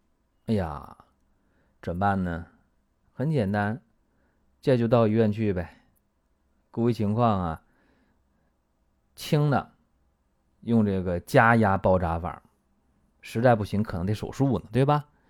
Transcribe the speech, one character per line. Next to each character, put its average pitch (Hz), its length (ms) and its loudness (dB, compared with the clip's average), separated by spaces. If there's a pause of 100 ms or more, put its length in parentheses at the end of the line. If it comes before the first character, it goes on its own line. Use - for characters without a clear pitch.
(460)
哎 117 80 -2
呀， 80 440 -6 (840)
怎 87 120 -6
么 87 60 -6
办 98 240 0
呢？ 85 220 -6 (680)
很 135 180 -6
简 113 220 0
单， 104 300 -2 (800)
这 131 160 2
就 117 100 0
到 117 200 4
医 107 40 2
院 110 200 2
去 107 200 -2
呗。 87 320 -8 (880)
估 117 180 0
计 117 80 -2
情 104 160 -2
况 110 300 2
啊， 80 180 -6 (1500)
轻 147 360 0
的 120 220 -2 (920)
用 113 240 2
这 95 180 0
个 87 160 -2
加 117 380 4
压 98 200 2
包 92 220 2
扎 82 180 -4
法， 82 240 -10 (800)
实 - 220 -8
在 123 120 6
不 104 120 -2
行 101 180 -2
可 107 140 -8
能 85 80 -4
得 107 100 -2
手 - 160 -10
术 135 260 0
呢， - 140 -8
对 127 140 2
吧？ 147 200 0 (240)